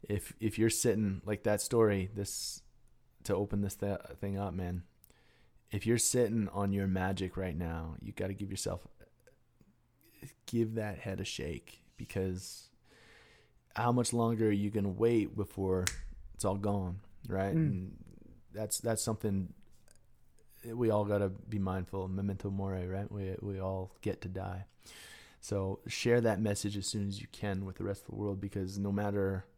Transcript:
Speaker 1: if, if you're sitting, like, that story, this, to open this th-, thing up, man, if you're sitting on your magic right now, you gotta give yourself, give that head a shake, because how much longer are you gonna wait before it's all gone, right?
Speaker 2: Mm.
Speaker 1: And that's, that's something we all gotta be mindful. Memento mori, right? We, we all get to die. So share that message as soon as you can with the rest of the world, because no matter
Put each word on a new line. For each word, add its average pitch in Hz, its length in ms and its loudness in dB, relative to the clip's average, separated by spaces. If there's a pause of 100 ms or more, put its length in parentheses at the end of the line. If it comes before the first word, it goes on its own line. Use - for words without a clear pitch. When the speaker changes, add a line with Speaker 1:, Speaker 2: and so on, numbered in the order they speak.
Speaker 1:
if, 101 320 -2
if 107 180 0
you're 110 120 6
sitting, 104 560 2
like, 104 160 -2
that 104 180 4
story, 104 540 4
this, - 480 -6 (640)
to 104 100 2
open 101 280 0
this 98 120 0
th-, 101 240 -2 (220)
thing 98 180 -2
up, 98 160 -2
man, 90 300 -2 (840)
if - 140 -2
you're 113 140 6
sitting 113 540 4
on 98 200 2
your 98 140 2
magic 92 500 0
right 92 200 -2
now, 82 440 -4
you 104 120 -10
gotta 95 220 -4
give 98 160 -6
yourself, - 360 -6 (1600)
give 113 300 2
that 107 220 -4
head 95 220 -4
a 98 40 -2
shake, - 580 -8 (140)
because - 720 -4 (1040)
how 117 180 2
much 123 200 2
longer 113 360 4
are 104 40 6
you 101 180 2
gonna 101 180 0
wait 110 480 4
before 95 480 0 (500)
it's - 100 -10
all 98 120 4
gone, 98 440 0 (280)
right? 95 260 0
Speaker 2:
Mm. - 20 4
Speaker 1:
And 131 400 0 (580)
that's, 104 240 -4
that's 113 240 0
something 98 500 0 (1120)
we 117 260 4
all 104 140 6
gotta 101 240 4
be 101 300 -4
mindful. 95 480 0
Memento 95 420 -2
mori, 98 380 -2
right? 95 240 -4
We, 98 320 -4
we 98 180 -4
all 95 320 -4 (100)
get - 200 -2
to 95 60 -6
die. 95 380 -6 (720)
So 98 480 -2
share 120 320 6
that 110 200 4
message 101 360 0
as 98 100 -4
soon 101 220 -2
as 101 120 -4
you - 120 -14
can 98 320 -4
with 95 120 -8
the 95 80 -6
rest 98 180 -4
of - 80 -16
the 104 60 -8
world, 101 240 -2
because 98 380 -4
no 101 140 0
matter 101 540 2 (120)